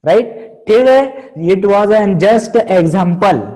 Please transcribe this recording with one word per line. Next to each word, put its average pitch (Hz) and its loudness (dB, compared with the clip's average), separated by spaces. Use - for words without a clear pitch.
राईट? 202 0
ठीक 240 4
आहे, 269 4
it 190 -2
was 202 2
an 196 0
just 226 0
example 175 0